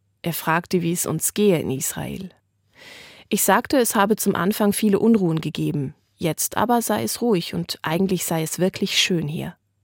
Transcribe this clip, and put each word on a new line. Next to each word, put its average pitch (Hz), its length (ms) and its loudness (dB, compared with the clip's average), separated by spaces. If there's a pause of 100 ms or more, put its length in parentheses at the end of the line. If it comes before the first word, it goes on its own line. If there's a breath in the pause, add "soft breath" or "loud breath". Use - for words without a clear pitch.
(220)
Er 170 120 -6
fragte, 170 480 -2
wie 170 100 -2
es 175 140 -4
uns - 280 -4
gehe 202 260 4
in - 100 -4
Israel. 135 600 -6 (1000 loud breath)
Ich 208 140 0
sagte, 208 340 2
es 233 180 2
habe 208 200 4
zum 202 200 0
Anfang 202 360 2
viele 196 280 2
Unruhen 185 420 4
gegeben, 151 540 -4 (200)
jetzt - 420 -4
aber 240 260 2
sei 220 200 -2
es - 180 -4
ruhig 220 340 0
und 170 260 -6
eigentlich 180 440 0
sei 165 180 -2
es - 160 -4
wirklich 190 400 0
schön 156 280 2
hier. 147 280 -6 (280)